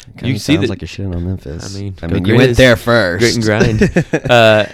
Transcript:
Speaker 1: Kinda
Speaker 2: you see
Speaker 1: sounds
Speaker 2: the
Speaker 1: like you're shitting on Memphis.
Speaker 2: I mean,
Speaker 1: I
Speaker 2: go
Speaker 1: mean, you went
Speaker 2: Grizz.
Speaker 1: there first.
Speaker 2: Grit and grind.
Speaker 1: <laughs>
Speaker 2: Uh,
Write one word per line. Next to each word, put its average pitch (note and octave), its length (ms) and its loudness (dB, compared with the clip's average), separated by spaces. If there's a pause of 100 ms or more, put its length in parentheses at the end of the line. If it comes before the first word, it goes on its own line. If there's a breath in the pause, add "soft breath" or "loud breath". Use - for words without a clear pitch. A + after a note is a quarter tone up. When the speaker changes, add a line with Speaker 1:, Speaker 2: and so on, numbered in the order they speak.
(180)
Speaker 1:
Kinda A#2+ 120 -8
Speaker 2:
you C3 100 -2
see C#3+ 160 -2
Speaker 1:
sounds C#3 120 -2
Speaker 2:
the - 20 -2
Speaker 1:
like G2 120 -8
you're E2 60 -12
shitting F#2+ 280 -10
on F2 100 -6
Memphis. F#2 500 -10
Speaker 2:
I G2 40 -12
mean, G2 220 -12
Speaker 1:
I E2+ 60 -10
Speaker 2:
go E2 60 -4
Speaker 1:
mean, F#2 120 -2
you G#2+ 120 2
went B2+ 140 4
Speaker 2:
Grizz. A#2 60 0
Speaker 1:
there B2+ 200 6
first. G2+ 420 0
Speaker 2:
Grit A#2 160 2
and A#2 80 -4
grind. A2 640 0 (200)
Speaker 1:
<laughs> B2 60 0
Speaker 2:
Uh, A2 420 4